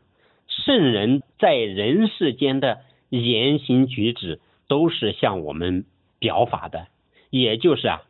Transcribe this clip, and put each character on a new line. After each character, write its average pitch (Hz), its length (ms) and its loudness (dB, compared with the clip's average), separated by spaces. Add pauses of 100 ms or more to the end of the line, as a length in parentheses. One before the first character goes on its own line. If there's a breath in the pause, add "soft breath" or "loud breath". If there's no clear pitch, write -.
(480)
圣 - 300 -2 (140)
人 113 320 0 (160)
在 175 160 4
人 113 520 0
世 143 280 -2
间 135 240 0
的 127 220 -2 (280 soft breath)
言 123 480 0
行 131 300 2
举 120 260 -2
止 85 260 -10 (280)
都 156 220 2
是 110 220 -4
向 101 300 -2
我 73 120 -8
们 90 320 -4 (340)
表 107 260 0
法 - 240 -6
的， 82 160 -12 (460 soft breath)
也 117 260 0
就 151 180 2
是 113 120 -2
啊， 80 220 -4